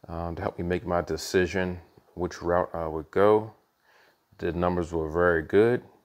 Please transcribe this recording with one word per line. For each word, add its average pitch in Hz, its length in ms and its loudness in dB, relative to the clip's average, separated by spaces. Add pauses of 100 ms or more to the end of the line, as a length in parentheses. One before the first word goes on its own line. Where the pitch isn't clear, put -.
um, 85 280 -8
to 82 60 -10
help - 160 -4
me - 60 -8
make 90 220 -2
my 87 160 0
decision 90 760 -2 (360)
which 87 260 -6
route 87 320 0
I 82 140 -6
would 78 240 -8
go. 107 420 2 (840)
The 90 140 -4
numbers 87 400 0
were 80 180 -4
very 85 340 2
good. 110 380 4 (240)